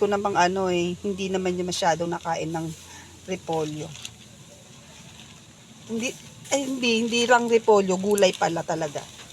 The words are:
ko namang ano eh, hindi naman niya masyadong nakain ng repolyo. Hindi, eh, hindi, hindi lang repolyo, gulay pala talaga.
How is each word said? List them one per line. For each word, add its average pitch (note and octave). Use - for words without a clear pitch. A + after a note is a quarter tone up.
ko G3+
namang G3+
ano F#3
eh, F3
hindi F#3+
naman F#3
niya F3+
masyadong E3+
nakain E3
ng E3
repolyo. D#3+
Hindi, A3+
eh, C#4
hindi, B3+
hindi A#3
lang A#3+
repolyo, G3+
gulay G3
pala E3
talaga. D#3+